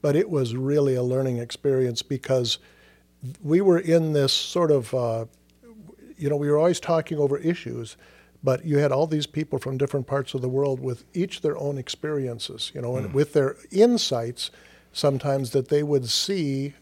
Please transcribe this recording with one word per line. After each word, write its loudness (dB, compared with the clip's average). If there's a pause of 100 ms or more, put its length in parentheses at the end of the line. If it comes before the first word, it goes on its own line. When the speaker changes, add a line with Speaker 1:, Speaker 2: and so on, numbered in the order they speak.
Speaker 1:
but 2
it 2
was 0
really 2
a 0
learning 0
experience -2
because -2 (800)
we 2
were 4
in 2
this 4
sort 0
of, 2
uh, -2 (920)
you -2
know, 0
we 0
were 4
always 4
talking -2
over 2
issues, -4 (460)
but 0
you 2
had 4
all 2
these -2
people -6
from -6
different -2
parts -4
of -2
the -2
world 0
with -8 (100)
each -4
their -2
own -4
experiences, -6
you -8
know, -4
and -4
Speaker 2:
Mm. -8
Speaker 1:
with 2
their 2 (160)
insights 2 (400)
sometimes 0
that 0
they 4
would 0
see -2